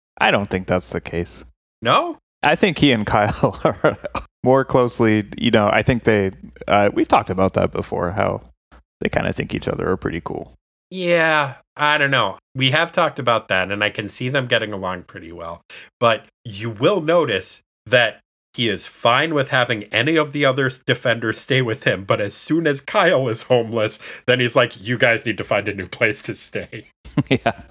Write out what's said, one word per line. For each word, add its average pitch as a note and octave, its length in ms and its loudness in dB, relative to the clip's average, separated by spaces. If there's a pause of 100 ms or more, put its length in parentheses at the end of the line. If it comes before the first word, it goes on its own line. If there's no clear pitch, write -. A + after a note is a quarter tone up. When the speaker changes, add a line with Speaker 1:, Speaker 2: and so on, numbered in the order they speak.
(200)
Speaker 1:
I G3+ 120 2
don't D#3 180 0
think F#2 160 -4
that's F2+ 240 0
the F2 120 -6
case. - 420 -6 (400)
Speaker 2:
No? C4+ 340 0 (240)
Speaker 1:
I D3+ 140 4
think F#3+ 240 0
he D3 120 6
and A2 140 0
Kyle G#2+ 560 0
<laughs> - 220 0
are - 140 2 (460)
more C3 220 4
closely, A2+ 640 2 (100)
you A#2 140 0
know, G#2+ 200 4
I A2 120 4
think B2 220 0
they, G2+ 260 4 (360)
uh, G2+ 240 4
we've E4 160 0
talked - 220 2
about F#2+ 240 0
that F#2 180 0
before, F2+ 420 -6
how G2 280 -2 (580)
they - 100 -2
kinda - 220 -2
think - 220 -6
each - 140 -8
other - 240 -4
are - 60 -2
pretty - 240 -6
cool. - 320 -12 (360)
Speaker 2:
Yeah, E3 680 0 (200)
I D3 220 2
don't C#3 140 0
know. G#2+ 280 0 (160)
We C3 160 0
have E3 220 0
talked D#3 260 -2
about A#2+ 300 -2
that, F#2+ 240 0
and G#2 100 -2
I G#2 60 0
can G#2 180 -8
see B2 220 -8
them C3 180 -2
getting A2 240 0
along F#2 320 -6
pretty E2+ 300 -20
well. E2+ 280 -14 (380)
But A2+ 240 2 (220)
you G#2+ 240 -8
will D#3 320 0
notice D3+ 580 0 (280)
that A#2+ 340 2 (320)
he A#2+ 160 -2
is F#2+ 180 -4
fine C#3 460 2
with C#3 160 0
having A#2+ 360 0
any C3+ 300 0
of D3+ 160 0
the C#3+ 140 0
other C3+ 220 2
s-, C3 200 -8
defenders A#2 500 0
stay C3 240 0
with A2 220 -4
him, G2 220 0
but G#2+ 160 0
as G#2 120 -4
soon D#3+ 320 -2
as C#3+ 140 0
Kyle E3+ 480 2
is A2+ 160 -4
homeless, A2+ 560 0 (280)
then B2 120 4
he's B2 160 0
like, B2 240 2
"You A2 180 -4
guys A#2 280 2
need A2 140 -4
to - 40 -6
find G2+ 240 0
a G2+ 60 -2
new F#2 140 -8
place A2 360 -2
to G#2 120 -8
stay." - 560 -12
Speaker 1:
<laughs> - 380 -6
Yeah, - 420 0